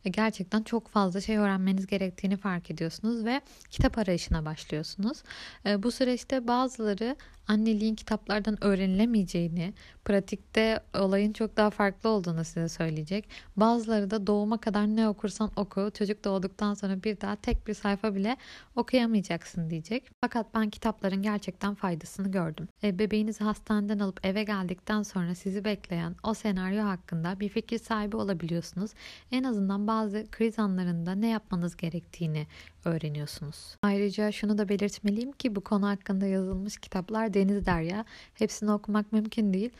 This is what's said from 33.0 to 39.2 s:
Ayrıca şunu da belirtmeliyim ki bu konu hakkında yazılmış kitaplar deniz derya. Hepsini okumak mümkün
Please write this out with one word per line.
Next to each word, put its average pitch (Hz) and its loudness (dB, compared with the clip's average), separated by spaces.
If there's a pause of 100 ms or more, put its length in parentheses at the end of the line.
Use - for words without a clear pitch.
Ayrıca 208 2
şunu 208 0
da 208 0
belirtmeliyim 208 0
ki 233 -2
bu 196 -4
konu 202 2
hakkında 196 -2
yazılmış 190 -2
kitaplar 220 -2
deniz 196 4
derya. 180 0 (300)
Hepsini 208 0
okumak 208 0
mümkün 214 2